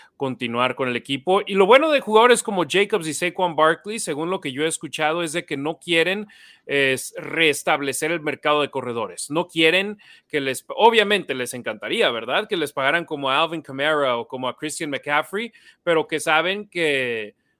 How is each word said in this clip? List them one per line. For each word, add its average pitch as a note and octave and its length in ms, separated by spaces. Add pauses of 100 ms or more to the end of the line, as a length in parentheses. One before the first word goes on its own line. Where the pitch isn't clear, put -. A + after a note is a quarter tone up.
(160)
continuar B2+ 600
con C3 120
el A#2+ 80
equipo. C#3 480
Y G3 100
lo G3 120
bueno C#4 240
de C#4 100
jugadores A3+ 420
como F#3 240
Jacobs G3 400
y D#3 60
Saquon F3 420
Barkley, E3 440
según D#3+ 320
lo F#3+ 100
que C#3 120
yo C#3 100
he D#3+ 60
escuchado, D#3 540
es D#3 100
de E3+ 120
que C#3+ 140
no D3+ 200
quieren, F3+ 500 (360)
eh, C3+ 320 (200)
restablecer D3 960
el E3+ 80
mercado D3 420
de C3+ 80
corredores. A#2 600
No E3+ 160
quieren F#3 520 (280)
que D3 140
les, C3+ 280
obviamente G#3 640
les - 180
encantaría, A#2+ 580
¿verdad? B2 380
Que G3+ 80
les D3 160
pagaran D3 320
como C#3 240
a C#3 140
Alvin E3 180
Kamara C#3 560
o A#2 100
como B2+ 220
a A#2+ 80
Christian D#3 320
McCaffrey, D3+ 640 (300)
pero D#3+ 240
que D#3 120
saben F3 500
que B2+ 640 (260)